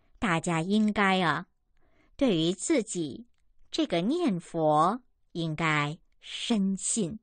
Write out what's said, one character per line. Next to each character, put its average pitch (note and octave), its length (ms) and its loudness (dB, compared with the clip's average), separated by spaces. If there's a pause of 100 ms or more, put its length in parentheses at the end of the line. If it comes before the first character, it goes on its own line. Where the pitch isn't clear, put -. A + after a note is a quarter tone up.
(180)
大 F3 200 0
家 E3+ 220 0
应 G#3 320 2
该 F#3+ 300 2
啊， D#3+ 240 0 (680)
对 A#3 220 2
于 E3 160 2
自 C4+ 300 0
己 F3 440 -8 (440)
这 D#4+ 160 -2
个 E3+ 160 0
念 C4 360 0
佛 E3 600 2 (320)
应 D#3+ 240 -4
该 D3+ 420 0 (220)
深 G3 560 -2
信， G3+ 460 -4